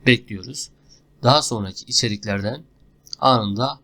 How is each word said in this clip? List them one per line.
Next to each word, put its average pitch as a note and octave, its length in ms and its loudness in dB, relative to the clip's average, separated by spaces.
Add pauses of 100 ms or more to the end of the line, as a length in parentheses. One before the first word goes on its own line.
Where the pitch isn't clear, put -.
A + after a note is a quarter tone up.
bekliyoruz. A2+ 640 -2 (520)
Daha C#3+ 200 6
sonraki G2 420 -6
içeriklerden G#2 800 -4 (560)
anında D3+ 640 0